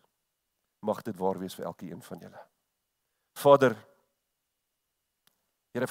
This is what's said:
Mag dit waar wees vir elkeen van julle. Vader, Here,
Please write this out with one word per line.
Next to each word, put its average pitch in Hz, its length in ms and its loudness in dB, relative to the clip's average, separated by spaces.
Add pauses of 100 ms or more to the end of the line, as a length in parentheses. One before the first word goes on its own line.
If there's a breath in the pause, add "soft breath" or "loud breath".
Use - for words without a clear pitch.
(800)
Mag 104 220 -4
dit 107 140 -10
waar 92 220 -2
wees 92 200 -10
vir - 100 -8
elkeen 87 340 -14
van - 220 -16
julle. - 180 -20 (960)
Vader, 139 400 6 (2000)
Here, 123 140 0